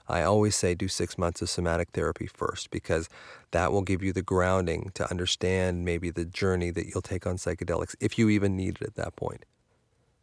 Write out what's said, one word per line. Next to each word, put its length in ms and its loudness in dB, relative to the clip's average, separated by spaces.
I 160 2
always 320 4
say, 180 2
"Do 140 -2
six 280 -4
months 240 0
of 80 -2
somatic 440 0
therapy 340 -2
first," 440 -6
because 380 -2
that 200 2
will 80 2
give 220 0
you 100 0
the 80 -2
grounding 720 2
to 180 -4
understand 760 0
maybe 240 0
the 160 -4
journey 440 0
that 160 -4
you'll 140 -4
take 260 -4
on 100 0
psychedelics, 600 -4
if 200 0
you 100 6
even 260 4
need 280 -2
it 60 -4
at 80 -14
that 200 -6
point. 300 -6